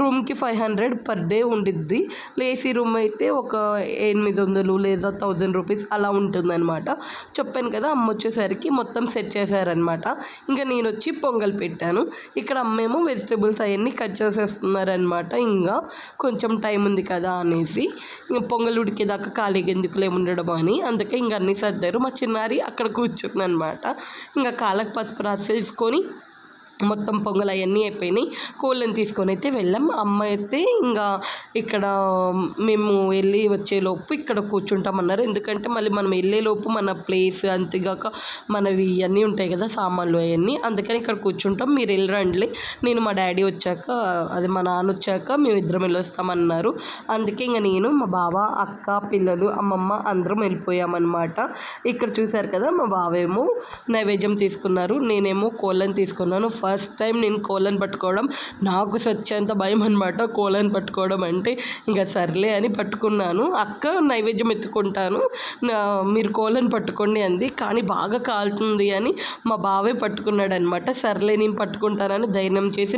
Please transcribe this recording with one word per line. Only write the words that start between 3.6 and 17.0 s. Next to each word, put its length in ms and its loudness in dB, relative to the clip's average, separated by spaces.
ఎనిమిది 340 2
వందలు 320 2
లేదా 240 2
థౌజండ్ 380 0
రూపీస్ 240 -2
అలా 140 2
ఉంటుందన్నమాట. 680 0
చెప్పాను 380 -4
కదా, 180 0
అమ్మ 200 2
వచ్చేసరికి 560 -2
మొత్తం 340 -4
సెట్ 220 -4
చేశారనమాట. 680 0
ఇంకా 220 0
నేను 200 0
వచ్చి 200 -4
పొంగల్ 380 0
పెట్టాను. 420 -2
ఇక్కడ 240 -2
అమ్మేమో 340 0
వెజిటేబుల్స్ 560 0
అవన్నీ 360 0
కట్ 200 -4
చేసేస్తున్నారనమాట. 1120 0
ఇంకా 300 2
కొంచెం 260 0
టైం 240 0
ఉంది 220 0